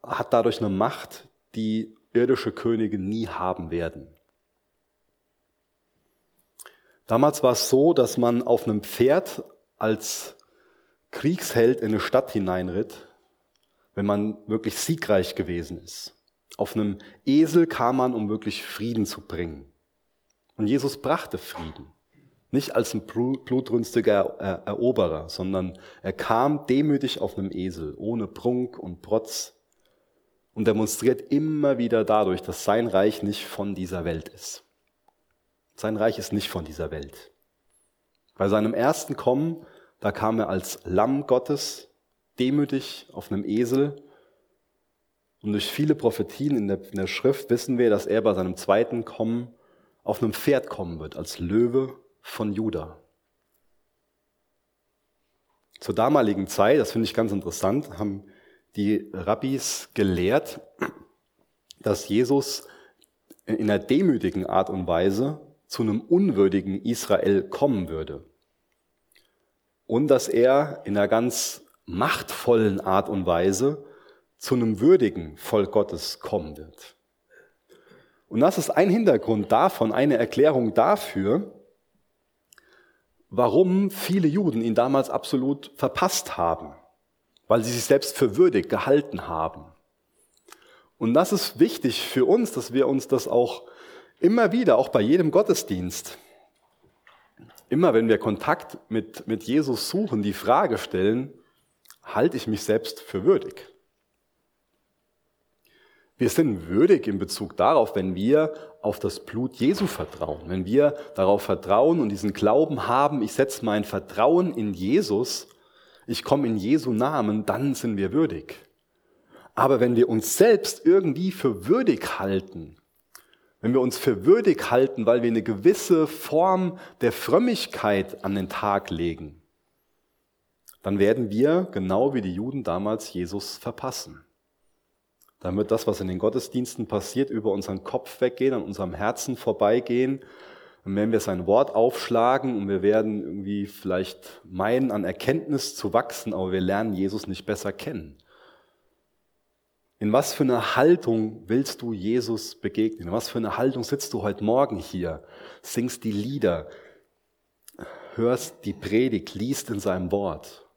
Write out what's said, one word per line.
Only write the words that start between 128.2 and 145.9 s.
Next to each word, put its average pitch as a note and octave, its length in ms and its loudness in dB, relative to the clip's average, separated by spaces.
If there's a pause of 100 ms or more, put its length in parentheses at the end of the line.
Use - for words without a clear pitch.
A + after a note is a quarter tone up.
an G2 100 -2
den F#2+ 140 -4
Tag G2+ 400 -2
legen, D#2+ 520 -6 (1400)
dann G2 180 -2
werden A2 300 4
wir, D3+ 420 2
genau G#2 420 0
wie A#2+ 80 0
die F#2 120 -4
Juden B2+ 320 -6
damals, G2+ 480 -4
Jesus F2+ 440 -8
verpassen. - 680 -10 (1120)
Dann F2+ 160 -6
wird G#2 160 0
das, A2+ 160 0
was G2+ 140 -2
in F#2 80 -4
den F#2 100 -4
Gottesdiensten A#2+ 680 -2
passiert, B2 420 -4
über G#2+ 220 -2
unseren G2 340 -6
Kopf - 340 -8
weggehen, C3 340 0
an A2+ 100 -4
unserem F#2+ 300 -8
Herzen A#2 440 -4
vorbeigehen. B2 840 0 (640)
Dann G2 120 -6
werden G#2+ 180 0
wir G#2+ 80 2
sein F2+ 260 -4
Wort A#2+ 260 4
aufschlagen A#2+ 840 2
und G2 100 -4
wir G2 140 0
werden G#2 420 2
irgendwie G2+ 420 -6
vielleicht - 800 -8
meinen, G#2+ 480 -2
an G2+ 140 -2
Erkenntnis C#3 720 -2
zu - 180 -6